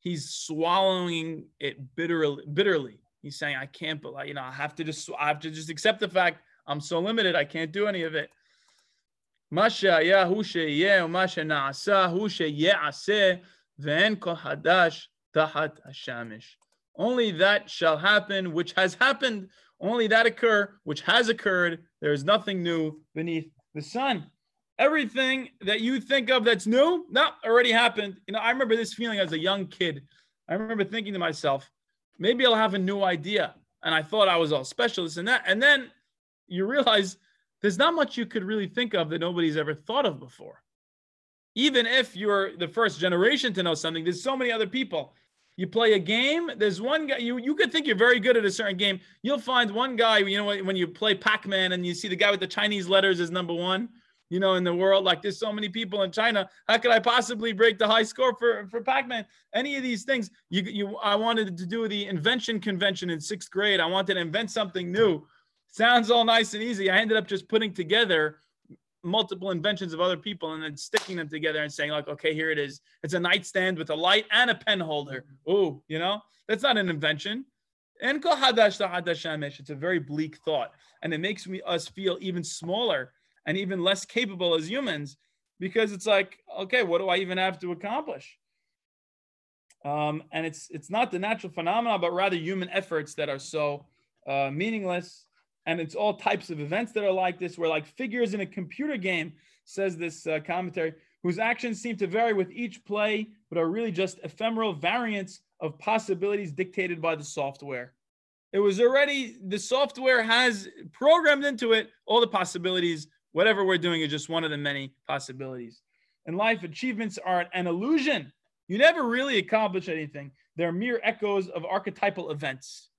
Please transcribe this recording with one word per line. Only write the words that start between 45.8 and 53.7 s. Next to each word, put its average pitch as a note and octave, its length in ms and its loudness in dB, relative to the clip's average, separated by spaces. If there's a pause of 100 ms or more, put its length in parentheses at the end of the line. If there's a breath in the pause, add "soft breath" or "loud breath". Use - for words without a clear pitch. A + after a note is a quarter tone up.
a G3+ 60 6
game, C4 580 0
there's G3+ 240 0
one D4 260 -2
guy, C4+ 120 -2
you, A#3+ 180 -2
you B3+ 180 -2
could D4+ 160 2
think D#4 160 -2
you're A3 100 2
very A#3+ 220 6
good A#3+ 200 4
at G#3 80 2
a F#3+ 40 2
certain G3 280 -4
game. G3 200 0 (240 soft breath)
You'll C4+ 160 0
find A#3+ 320 2
one B3 240 -2
guy, A3 240 6
you G3 200 2
know, G#3 80 0
when G3 280 -2
you F3+ 120 2
play G3 280 0
Pac-Man F#3+ 580 0
and F3+ 120 -2
you F3 80 -2
see F3 160 -8
the F3+ 80 -2
guy G3+ 140 4
with G3 100 0
the F#3+ 60 -4
Chinese G3+ 420 -2
letters F#3+ 320 4
is E3+ 100 -2
number F3 220 -4
one, F#3 380 -2 (400 soft breath)